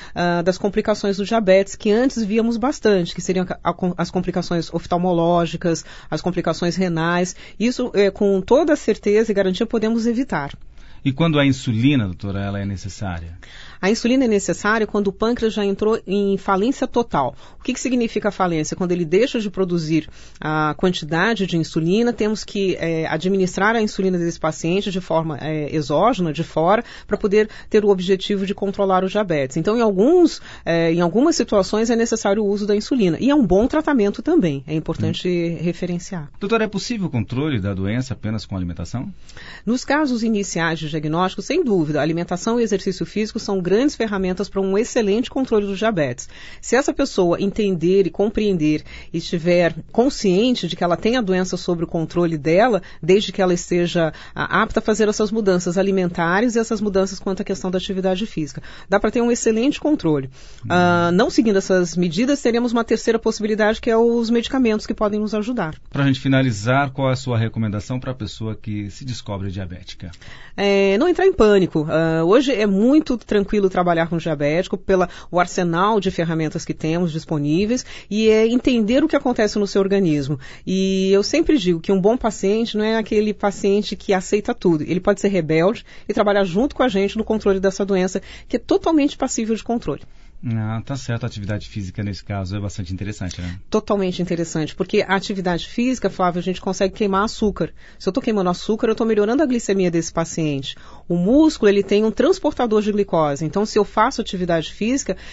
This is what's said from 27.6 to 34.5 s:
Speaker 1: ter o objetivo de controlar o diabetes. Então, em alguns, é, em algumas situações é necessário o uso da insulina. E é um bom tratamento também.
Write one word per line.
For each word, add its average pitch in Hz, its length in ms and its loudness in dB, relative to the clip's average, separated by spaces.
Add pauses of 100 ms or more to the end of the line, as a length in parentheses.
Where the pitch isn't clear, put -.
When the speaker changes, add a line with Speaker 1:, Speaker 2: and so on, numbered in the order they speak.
Speaker 1:
ter 214 160 4
o 208 40 4
objetivo 190 580 2
de 202 80 -2
controlar 196 480 0
o 190 60 0
diabetes. 170 480 -2
Então, 208 200 2
em 247 40 2
alguns, 240 600 4 (240)
é, 165 280 2
em 170 80 2
algumas 220 340 4
situações 220 560 2
é 233 60 2
necessário 220 480 0
o - 20 0
uso 202 180 -2
da 202 120 2
insulina. 208 420 2
E 240 100 0
é 285 60 6
um 294 100 6
bom 190 220 4
tratamento 262 560 0
também. 180 460 2